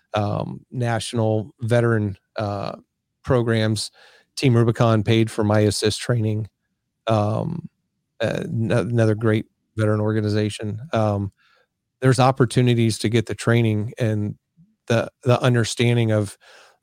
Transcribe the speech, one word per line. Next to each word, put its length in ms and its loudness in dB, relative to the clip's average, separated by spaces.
um, 580 -4
national 880 -4
veteran, 580 0
uh, 400 -6
programs. 680 0
Team 180 4
Rubicon 480 2
paid 260 2
for 140 -4
my 160 4
assist 400 0
training. 480 -2
Um, 600 -2
uh, 220 -4
n-, 280 -4
another 440 2
great 300 0
veteran 220 0
organization, 800 -2
um, 380 0
there's 180 4
opportunities 800 2
to 100 -2
get 160 2
the 100 -6
training 640 0
and 380 -2
the, 220 0
the 180 2
understanding 720 0
of, 260 -2